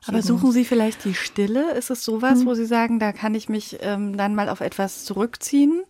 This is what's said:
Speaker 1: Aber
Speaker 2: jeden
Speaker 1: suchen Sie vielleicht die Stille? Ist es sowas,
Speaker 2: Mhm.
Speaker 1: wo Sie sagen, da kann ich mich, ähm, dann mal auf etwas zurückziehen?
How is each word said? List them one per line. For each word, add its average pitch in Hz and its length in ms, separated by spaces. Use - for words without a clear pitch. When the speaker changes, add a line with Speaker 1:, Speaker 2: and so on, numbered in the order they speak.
Speaker 1:
Aber 214 100
Speaker 2:
jeden 196 100
Speaker 1:
suchen 247 240
Sie 240 140
vielleicht 220 380
die 196 100
Stille? 233 600
Ist 254 180
es 247 120
sowas, 247 360
Speaker 2:
Mhm. 254 80
Speaker 1:
wo 247 80
Sie 226 100
sagen, 233 340
da 214 120
kann 214 240
ich 214 140
mich, 214 320
ähm, 202 360
dann 202 160
mal 208 160
auf 185 120
etwas - 440
zurückziehen? 285 840